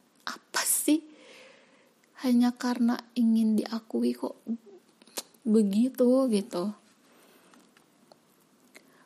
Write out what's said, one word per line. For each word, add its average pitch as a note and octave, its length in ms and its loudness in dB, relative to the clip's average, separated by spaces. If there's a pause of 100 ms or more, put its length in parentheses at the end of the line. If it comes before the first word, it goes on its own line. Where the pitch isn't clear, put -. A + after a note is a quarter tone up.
(260)
apa - 400 -8
sih? - 400 -2 (1200)
Hanya A#3+ 240 4
karena B3 480 -2 (160)
ingin A3+ 420 2
diakui A#3 560 -2
kok - 240 -10 (1080)
begitu, A#3+ 880 2
gitu. G3 400 -4 (2250)